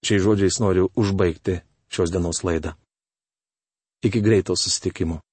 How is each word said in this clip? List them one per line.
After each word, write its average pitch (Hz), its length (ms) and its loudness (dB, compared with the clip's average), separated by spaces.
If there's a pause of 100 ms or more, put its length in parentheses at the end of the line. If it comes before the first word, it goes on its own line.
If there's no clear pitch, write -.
Šiais 98 220 2
žodžiais 98 340 2
noriu 95 300 2 (100)
užbaigti 95 600 0 (320)
šios 87 180 0
dienos 85 320 -4
laidą. 80 320 -4 (1300)
Iki 113 160 0
greito 101 400 2
susitikimo. 82 640 -4 (120)